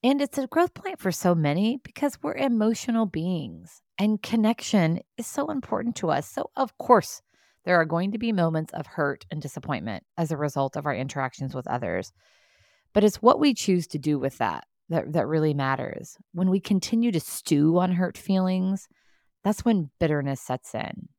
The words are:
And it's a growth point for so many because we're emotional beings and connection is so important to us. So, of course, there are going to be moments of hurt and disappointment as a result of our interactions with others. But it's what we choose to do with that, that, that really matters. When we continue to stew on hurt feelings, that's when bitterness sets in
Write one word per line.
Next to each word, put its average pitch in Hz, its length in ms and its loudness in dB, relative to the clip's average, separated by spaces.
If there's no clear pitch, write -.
And 277 180 4
it's - 160 -4
a 269 80 -2
growth 349 300 0
point - 240 -10
for 185 120 -2
so 175 220 2
many 175 500 2
because - 380 -4
we're - 140 -4
emotional 226 720 0
beings 156 760 -6
and 208 240 2
connection 214 800 2
is 233 80 -8
so 294 240 -6
important 247 460 -4
to 160 160 -2
us. 143 180 -2
So, - 260 -8
of 262 220 -4
course, - 460 4
there 175 120 4
are 165 80 4
going 170 260 -2
to 220 80 -4
be 226 120 -2
moments 165 440 0
of 160 100 -6
hurt - 460 -4
and 156 100 -6
disappointment 113 640 -8
as 165 140 -2
a 160 80 -2
result 139 380 -2
of 143 100 -6
our 143 80 -2
interactions 135 640 -6
with 127 100 -8
others. 95 480 -4
But 202 100 4
it's 208 200 4
what 240 160 6
we 285 160 4
choose 180 320 0
to - 100 -8
do 147 220 0
with 135 180 -4
that, 95 280 -2
that, 151 240 -2
that 139 140 2
really 156 260 2
matters. 135 640 -4
When 185 160 0
we 190 100 4
continue 226 540 0
to 165 60 2
stew 156 600 2
on 180 140 2
hurt 180 240 -2
feelings, 185 720 0
that's 208 200 0
when 185 340 2
bitterness 143 440 0
sets - 340 -6
in - 320 -8